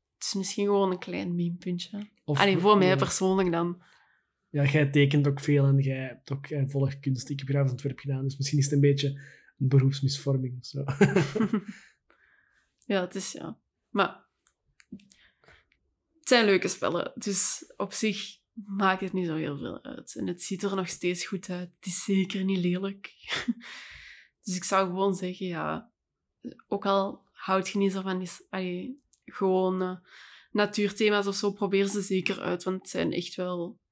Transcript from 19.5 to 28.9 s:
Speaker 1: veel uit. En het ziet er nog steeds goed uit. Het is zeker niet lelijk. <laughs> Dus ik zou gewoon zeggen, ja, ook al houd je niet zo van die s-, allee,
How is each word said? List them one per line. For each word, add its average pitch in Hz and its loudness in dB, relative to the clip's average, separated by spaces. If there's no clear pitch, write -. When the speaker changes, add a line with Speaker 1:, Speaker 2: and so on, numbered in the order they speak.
Speaker 1:
veel - -10
uit. - -12
En 220 -4
het 175 -4
ziet 190 -6
er 196 -2
nog 180 -2
steeds 175 -4
goed 190 -8
uit. 180 -8
Het - -12
is - -2
zeker 190 0
niet 190 0
lelijk. 185 -2
<laughs> - -10
Dus 180 -6
ik 170 -6
zou 190 2
gewoon 190 0
zeggen, 185 -6
ja, 156 -6
ook 202 -4
al 196 0
houd 190 -2
je 208 -4
niet 196 4
zo 190 -4
van 185 -4
die 185 -6
s-, - -10
allee, 185 -6